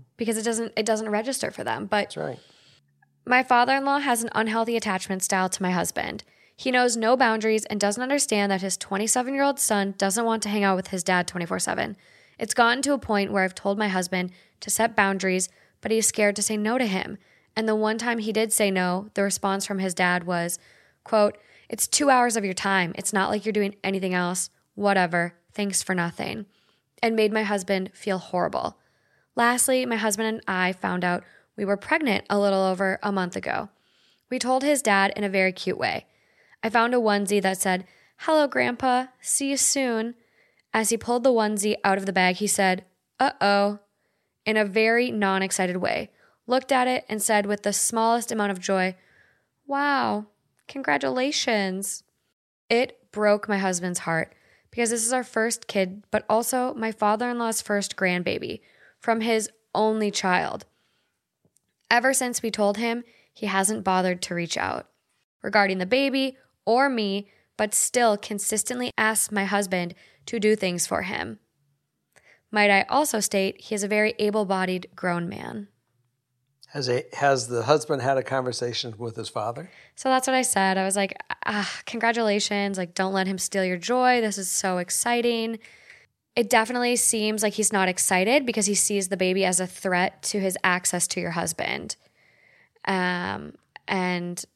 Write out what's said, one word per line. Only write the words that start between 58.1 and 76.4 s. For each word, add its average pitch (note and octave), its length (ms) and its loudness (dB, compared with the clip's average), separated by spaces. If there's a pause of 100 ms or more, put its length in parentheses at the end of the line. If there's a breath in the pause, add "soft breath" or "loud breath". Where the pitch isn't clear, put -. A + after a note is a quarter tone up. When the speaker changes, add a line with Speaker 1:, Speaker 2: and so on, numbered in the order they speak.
Speaker 1:
from A3+ 220 0
his A3 280 0 (240)
only A3 360 0
child. F3+ 560 0 (1200)
Ever A#3+ 220 4
since B3 300 -2
we A3+ 80 -2
told G3+ 260 0
him, A#3 260 -2 (300 soft breath)
he - 140 -8
hasn't G3 360 0
bothered F#3 400 0
to - 120 -6
reach E3+ 240 -4
out - 280 -4 (560)
regarding G3+ 360 2
the F#3 80 -2
baby C4 500 0 (280 soft breath)
or B3+ 240 4
me, G3+ 400 -4 (280 soft breath)
but G#3+ 180 -2
still A#3 420 2
consistently A3 800 -6
asks A3 360 0
my G3+ 120 0
husband F#3 500 -2 (320 soft breath)
to A#3 120 -6
do G#3+ 160 4
things F3+ 320 -2
for F#3 160 -2
him. F#3+ 380 -8 (1120 soft breath)
Might G#3 180 6
I G3 120 6
also - 380 0
state, F#3+ 400 -2
he - 140 -8
is G3+ 80 -4
a G#3 60 -4
very G#3+ 300 2
able-bodied F#3+ 760 0
grown E3+ 340 -2
man. - 400 -10 (1000)